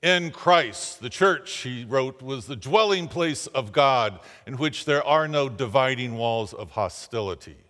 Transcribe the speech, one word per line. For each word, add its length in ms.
In 300
Christ, 680
the 80
church, 420
he 200
wrote, 380
was 260
the 80
dwelling 540
place 380
of 260
God 520
in 80
which 300
there 180
are 240
no 220
dividing 680
walls 380
of 180
hostility. 1000